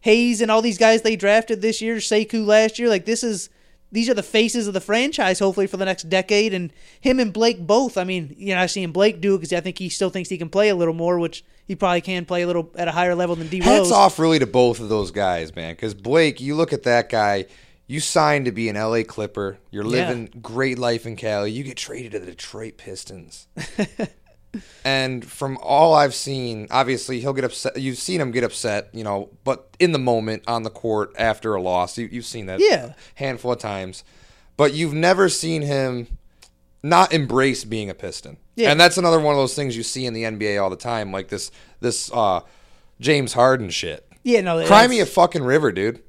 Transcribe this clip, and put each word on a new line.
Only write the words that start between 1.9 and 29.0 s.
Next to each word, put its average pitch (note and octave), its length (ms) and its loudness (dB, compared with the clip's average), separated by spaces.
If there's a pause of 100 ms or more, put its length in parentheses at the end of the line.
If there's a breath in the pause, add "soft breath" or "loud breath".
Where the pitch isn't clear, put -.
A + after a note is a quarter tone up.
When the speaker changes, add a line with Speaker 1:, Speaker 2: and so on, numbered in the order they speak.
Speaker 1:
Sekou G#3+ 480 0
last A3 320 4
year, A#3 120 0
like, G3 160 0
this A3+ 180 -2
is, G#3+ 260 -4 (440)
these A3+ 160 0
are B3+ 40 2
the G3+ 80 0
faces A3+ 460 0
of G3+ 60 -6
the F#3 80 -2
franchise, A3+ 580 0
hopefully, G3 280 2
for G3 100 -8
the F#3+ 80 -2
next F#3 240 -4
decade. G3+ 440 2
And F3+ 200 -6 (260 soft breath)
him C4 220 2
and G#3+ 100 0
Blake G#3+ 340 0
both, A3+ 320 2
I F#3 60 -2
mean, F3+ 340 -6
you're F#3+ 200 -2
not F3+ 120 2
seeing F3+ 220 -4
Blake F#3 300 0
do G3 140 2
it F3+ 40 -2
'cause D#3+ 140 -6
I E3+ 80 0
think F3+ 180 -8
he F#3 80 -6
still F#3 220 -2
thinks F3+ 200 -8
he F#3 80 -6
can D#3+ 120 -8
play G#3 180 2
a G3+ 80 2
little E3+ 180 0
more, E3+ 240 -2
which E3+ 280 -4 (200)
he G3 100 -8
probably F3+ 260 0
can F3+ 240 -6
play F3 160 -2
a F3 60 -2
little E3+ 280 -2
at E3+ 140 -2
a - 20 -4
higher F3 240 0
level F3 220 -2
than E3 100 -8
D F3 140 -4
Rose. F#3+ 260 6
Speaker 2:
Hats F3 40 2
off G3+ 280 6
really D#3+ 200 4
to C3 80 4
both A#2+ 340 4
of G#2+ 80 -10
those G2+ 220 0
guys, F2 440 -2
man, E2+ 220 -10
'cause A2 160 -8
Blake, C3+ 480 2
you C#3+ 140 -6
look D#3+ 180 0
at B2 100 -6
that A#2+ 240 2
guy, G2+ 380 0 (420 soft breath)
you C#3+ 120 -8
signed D3+ 460 0
to B2 60 -2
be A2+ 160 -4
an G2+ 80 -4
L A2 200 -2
A A2+ 80 0
Clipper. G2+ 560 -8 (100)
You're G2+ 140 -8
Speaker 1:
Yeah. B2 240 -2
Speaker 2:
living A#2 220 -6 (120)
great B2 380 -4
life A#2+ 260 -2
in A2+ 100 -10
Cali. G#2 360 -4
You B2 120 -10
get C3+ 140 -12
traded A2+ 360 -12
to G#2 60 -6
the F2+ 80 -12
Detroit A2 500 -16
Pistons. - 760 -18
Speaker 1:
<laughs> - 60 -16 (1300 loud breath)
Speaker 2:
And C3 400 -2
from C3+ 360 -8
all D#3 320 4
I've D3 220 4
seen, A#2+ 560 -6
obviously B2+ 480 -2
he'll C3+ 140 -4
get C3 100 -2
upset. - 340 -6
You've C3 200 -6
seen F3+ 240 -4
him B2+ 100 -4
get A#2+ 140 0
upset, G#2 480 -4
you A2+ 100 -10